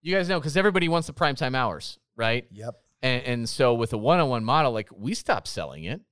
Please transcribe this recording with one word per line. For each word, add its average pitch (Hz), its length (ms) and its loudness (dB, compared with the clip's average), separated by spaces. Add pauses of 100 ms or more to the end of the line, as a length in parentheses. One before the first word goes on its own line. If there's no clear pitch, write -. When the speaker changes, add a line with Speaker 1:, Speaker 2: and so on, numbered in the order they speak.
Speaker 1:
You 175 140 -2
guys 180 140 2
know, 180 120 2
'cause 147 160 0
everybody 185 320 4
wants 165 180 2
the - 60 -12
primetime 139 420 0
hours, 113 440 -4 (160)
right? 117 360 0
Speaker 2:
Yep. 107 240 -14 (260)
Speaker 1:
And, 127 240 0
and 120 240 -2
so 123 260 4
with 117 180 0
a 113 40 -4
one-on-one 131 460 2
model, 135 280 2
like, 107 200 -6
we 120 220 -6
stopped - 340 -2
selling 76 360 -10
it. 135 180 -8 (100)